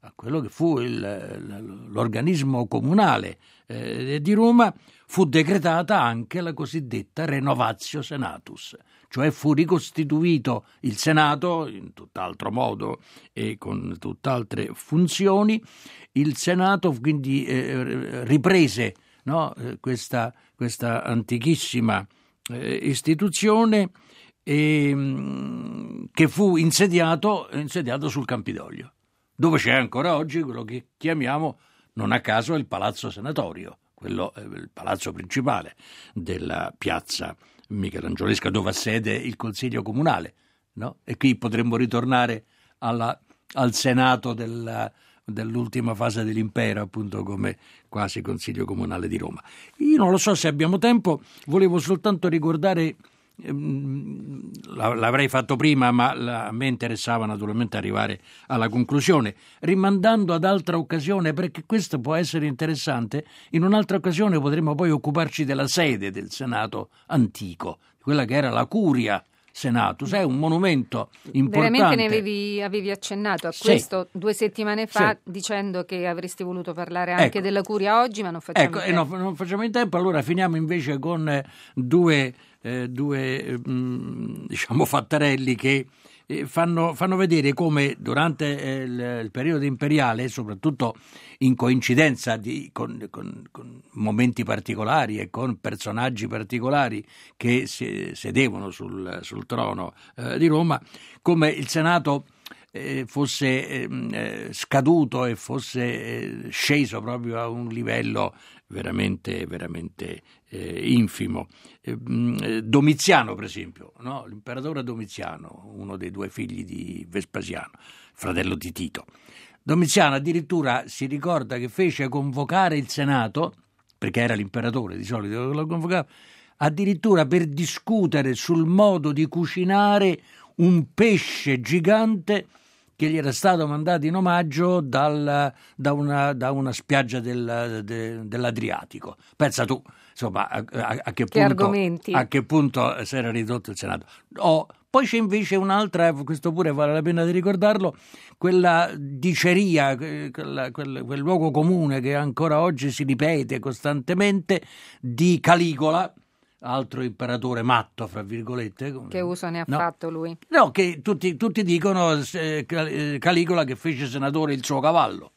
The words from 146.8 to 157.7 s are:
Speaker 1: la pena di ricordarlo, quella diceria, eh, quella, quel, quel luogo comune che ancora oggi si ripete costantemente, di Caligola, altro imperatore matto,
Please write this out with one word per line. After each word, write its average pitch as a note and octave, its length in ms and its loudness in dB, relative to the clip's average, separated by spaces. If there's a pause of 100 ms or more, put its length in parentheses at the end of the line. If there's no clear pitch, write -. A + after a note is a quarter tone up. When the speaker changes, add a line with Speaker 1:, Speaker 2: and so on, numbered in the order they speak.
Speaker 1:
la D#3 100 0
pena E3+ 220 2
di E3+ 80 2
ricordarlo, F#3+ 640 2 (420)
quella F3 600 4
diceria, D3+ 920 2
eh, D3 380 -6
quella, C#3 420 -6
quel, C3+ 340 -8
quel C#3 140 -6
luogo D#3+ 320 2
comune D3+ 500 4
che C3+ 140 0
ancora D3 440 2
oggi C#3+ 320 2
si C#3 140 -4
ripete C3+ 540 0
costantemente, E3+ 1000 0 (380)
di D#3 400 4
Caligola, E3 760 2 (480)
altro C3 420 -6
imperatore B2 580 -4
matto, A#2 460 0